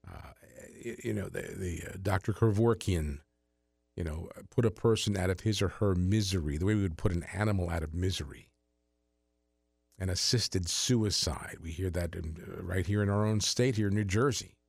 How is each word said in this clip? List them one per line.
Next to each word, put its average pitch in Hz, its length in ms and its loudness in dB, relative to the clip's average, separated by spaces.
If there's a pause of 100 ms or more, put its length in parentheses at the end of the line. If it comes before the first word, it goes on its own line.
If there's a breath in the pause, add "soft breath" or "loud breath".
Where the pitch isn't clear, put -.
Uh, 50 220 -16 (540)
y-, - 180 -6
you 113 100 -2
know, 98 140 -2
the, - 140 -6
the, 90 480 -6
uh, 95 120 -10
Doctor 95 300 0
Kevorkian, 98 880 4 (760)
you 90 80 -4
know, 78 240 -6 (200)
put 120 140 2
a 110 80 4
person 104 460 2
out 92 120 2
of 92 120 -2
his 107 200 0
or 95 60 2
her 98 260 2
misery, 92 640 2
the 90 80 0
way 107 100 4
we 101 80 4
would 85 140 -2
put - 140 0
an 87 120 -2 (100)
animal 98 360 0
out 82 140 -2
of 80 100 -8
misery. 90 520 -4 (1500)
An 92 120 0
assisted 92 580 0
suicide. - 920 0
We 82 120 -10
hear 90 180 -4
that 85 240 -2
in, 82 260 -8
uh, - 220 -12
right 90 240 -2
here 101 160 2
in 101 80 2
our 104 160 2
own 107 160 2
state 123 360 2
here 107 100 2
in 98 80 2
New 107 80 0
Jersey. 104 520 0 (140)